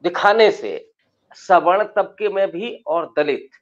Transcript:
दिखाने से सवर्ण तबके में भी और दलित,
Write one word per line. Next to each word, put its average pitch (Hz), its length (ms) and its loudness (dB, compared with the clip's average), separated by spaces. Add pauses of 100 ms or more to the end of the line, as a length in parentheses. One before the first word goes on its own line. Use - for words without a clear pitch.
दिखाने 202 480 2
से 92 400 -8 (440)
सवर्ण 180 500 2
तबके 208 440 -4
में 196 220 -2
भी 208 360 -10
और 160 300 -6
दलित, 147 320 -2 (140)